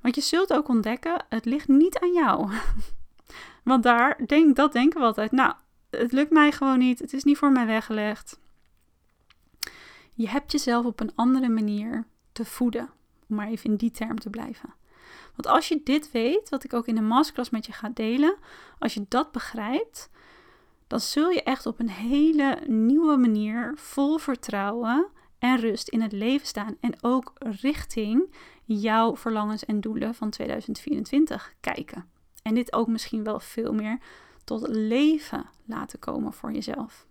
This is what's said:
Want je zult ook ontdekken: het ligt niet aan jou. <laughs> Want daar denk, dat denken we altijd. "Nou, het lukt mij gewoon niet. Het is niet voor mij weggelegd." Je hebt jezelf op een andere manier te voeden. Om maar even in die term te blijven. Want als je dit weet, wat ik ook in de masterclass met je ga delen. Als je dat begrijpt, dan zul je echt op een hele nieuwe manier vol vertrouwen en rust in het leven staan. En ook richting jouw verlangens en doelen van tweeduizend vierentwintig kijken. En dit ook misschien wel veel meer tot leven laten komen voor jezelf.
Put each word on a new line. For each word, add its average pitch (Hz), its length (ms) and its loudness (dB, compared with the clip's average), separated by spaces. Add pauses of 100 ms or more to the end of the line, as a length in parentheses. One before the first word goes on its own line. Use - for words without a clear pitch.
Want 240 140 0
je 294 60 -4
zult 349 320 0
ook 302 140 0
ontdekken: 247 600 -2
het 220 160 -4
ligt 269 220 -2
niet 302 320 6
aan 359 140 2
jou. 240 380 2
<laughs> 214 60 -6 (1080)
Want 247 160 4
daar 247 420 4
denk, 294 300 6
dat 285 180 4
denken 285 260 4
we 254 60 2
altijd. 220 260 0
"Nou, 262 220 4 (360)
het 240 220 -2
lukt 285 200 2
mij 302 200 8
gewoon 269 280 2
niet. 254 200 2
Het - 140 -10
is 269 100 -6
niet 285 140 4
voor 285 140 4
mij 247 140 4
weggelegd." 214 720 -4 (1700)
Je 226 160 -4
hebt 277 220 -6
jezelf 240 340 0
op 233 140 -6
een 220 160 -4
andere 254 340 2
manier 220 580 -2 (240)
te 226 140 -8
voeden. 240 440 -4 (400)
Om 220 60 -4
maar 208 120 -4
even 220 220 -6
in 214 60 2
die 226 160 0
term 226 280 -6
te 208 100 -12
blijven. - 440 -12 (600)
Want - 120 -8
als - 200 4
je 302 160 -2
dit 302 280 -2
weet, 269 380 -2
wat 269 140 -4
ik 262 100 -12
ook 233 140 -2
in 226 80 -2
de 220 60 0
masterclass 240 480 2
met 220 160 -4
je - 60 -16
ga - 220 -10
delen. 254 420 2 (440)
Als - 140 -2
je 202 140 -6
dat 269 240 0
begrijpt, 240 800 -6 (800)
dan 233 120 -2
zul 302 300 0
je 359 140 0
echt - 220 -2
op 233 140 -8
een 233 100 -2
hele 277 760 2
nieuwe 277 500 4
manier 220 580 0
vol 294 420 -2
vertrouwen 240 920 -2 (320)
en 254 200 2
rust 220 280 -2
in 226 140 -2
het 220 100 -2
leven 226 360 -2
staan. 214 320 -8
En - 240 -6
ook 247 300 0 (280)
richting 254 720 -2 (320)
jouw 220 500 2
verlangens 214 500 -4
en 208 160 -2
doelen 220 340 -4
van 214 140 -6
tweeduizend - 500 -6
vierentwintig - 800 -2
kijken. - 560 -10 (320)
En 220 60 0
dit 240 200 0
ook 226 140 0
misschien 226 360 -4
wel 214 160 -6
veel 226 340 -6
meer 214 240 -4 (460)
tot 226 240 -8
leven 262 840 0 (160)
laten - 340 -12
komen - 340 -6
voor - 180 -10
jezelf. - 600 -10